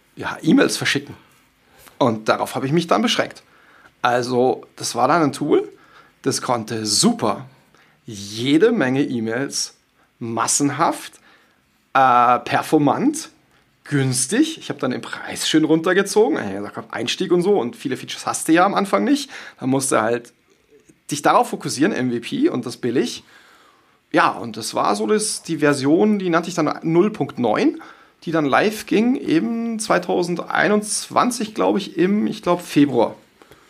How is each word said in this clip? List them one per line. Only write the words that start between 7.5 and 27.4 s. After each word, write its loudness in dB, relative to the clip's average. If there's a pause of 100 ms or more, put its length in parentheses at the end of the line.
jede 2
Menge 0
E-Mails, -4 (420)
massenhaft, -2 (800)
äh, 6
performant, 2 (540)
günstig. -2
Ich -12
hab -8
dann -2
den -6
Preis -8
schön 4
runtergezogen. 2
Ich -6
hab -10
gesagt, -14
Einstieg -4
und 4
so 2
und -4
viele -6
Features -12
hast -6
du 6
ja 6
am 0
Anfang 0
nicht. 0 (280)
Da -6
musst 0
du 2
halt -2 (800)
dich -6
darauf 4
fokussieren, -2
M -2
V -4
P 0
und -4
das -10
billig. -2 (880)
Ja, 4
und -8
das -8
war 0
so -2
das, -2
die -6
Version, 4
die -4
nannte 0
ich -8
dann -2
null 4
Punkt -6
neun, 0 (440)